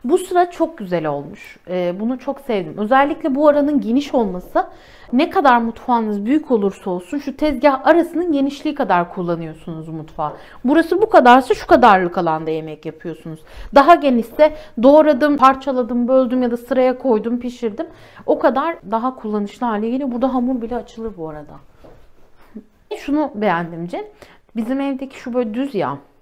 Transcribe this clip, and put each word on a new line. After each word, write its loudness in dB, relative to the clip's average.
Bu 2
sıra 0
çok -4
güzel -4
olmuş. -8
Ee, -2
bunu -4
çok -8
sevdim. -4
Özellikle 0
bu 4
aranın 2
geniş -2
olması, -2
ne 2
kadar 4
mutfağınız -2
büyük -2
olursa -2
olsun -6
şu -8
tezgah 0
arasının 2
genişliği -2
kadar 0
kullanıyorsunuz -8
mutfağı. -10
Burası 2
bu 0
kadarsa 6
şu -8
kadarlık 4
alanda -2
yemek -8
yapıyorsunuz. -12
Daha 8
genişse 2
doğradım, 6
parçaladım, 2
böldüm 2
ya 0
da -4
sıraya 0
koydum, 0
pişirdim. -8
O 0
kadar -2
daha -4
kullanışlı -6
hale -4
geliyor. -4
Burada -2
hamur -2
bile -8
açılır -12
bu -10
arada. -16
Şunu -2
beğendim -4
Cem. -8
Bizim -4
evdeki -8
şu -10
böyle -2
düz -6
ya. -4